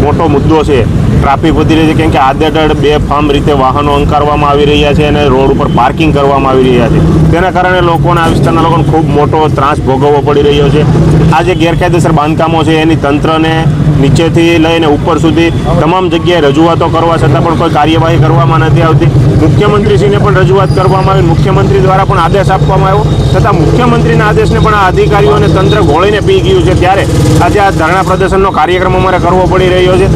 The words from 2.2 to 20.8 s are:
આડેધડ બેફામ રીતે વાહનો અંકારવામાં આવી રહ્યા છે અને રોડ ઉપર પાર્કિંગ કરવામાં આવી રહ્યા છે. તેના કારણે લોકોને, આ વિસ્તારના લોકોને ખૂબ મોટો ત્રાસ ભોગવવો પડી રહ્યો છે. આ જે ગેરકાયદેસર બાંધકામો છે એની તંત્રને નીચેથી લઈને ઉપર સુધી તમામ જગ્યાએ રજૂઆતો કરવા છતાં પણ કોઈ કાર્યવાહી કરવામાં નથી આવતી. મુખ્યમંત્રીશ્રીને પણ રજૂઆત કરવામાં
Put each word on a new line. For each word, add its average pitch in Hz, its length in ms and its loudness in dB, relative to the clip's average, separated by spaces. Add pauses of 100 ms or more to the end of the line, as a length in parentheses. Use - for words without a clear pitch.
આડેધડ 151 560 -2
બેફામ 147 500 0
રીતે 143 200 0 (100)
વાહનો 143 360 0
અંકારવામાં 147 520 0
આવી 143 200 0
રહ્યા 147 280 0
છે 151 100 0
અને 147 120 0 (120)
રોડ 135 220 0
ઉપર 135 140 -2 (100)
પાર્કિંગ 147 360 0
કરવામાં 139 380 0
આવી 131 160 2
રહ્યા 120 240 0
છે. - 80 0 (300)
તેના 175 260 0
કારણે 180 320 0
લોકોને, 170 320 0
આ 165 120 0
વિસ્તારના 165 340 0
લોકોને 160 240 0
ખૂબ 156 260 -2
મોટો 156 260 0 (140)
ત્રાસ 143 300 -2
ભોગવવો 143 400 0
પડી 147 200 2
રહ્યો 147 260 0
છે. 151 80 0 (540)
આ 170 120 0
જે 180 140 0
ગેરકાયદેસર 165 580 0
બાંધકામો 160 480 -2
છે 160 140 0
એની 160 220 0
તંત્રને 151 500 -2 (480)
નીચેથી 165 520 0 (100)
લઈને 165 320 0
ઉપર 156 280 -2
સુધી 160 280 0 (280)
તમામ 180 340 0
જગ્યાએ 170 320 0
રજૂઆતો 165 480 2
કરવા 165 280 0
છતાં 165 220 0
પણ 165 180 -2
કોઈ 160 140 0
કાર્યવાહી 160 480 0
કરવામાં - 440 0
નથી 165 200 2
આવતી. 165 220 2 (340)
મુખ્યમંત્રીશ્રીને 208 800 2
પણ 196 180 0
રજૂઆત 190 360 2
કરવામાં 190 380 0